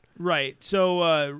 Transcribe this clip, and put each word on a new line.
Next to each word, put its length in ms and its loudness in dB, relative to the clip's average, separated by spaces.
Right. 440 -4
So, 380 0
uh, 400 0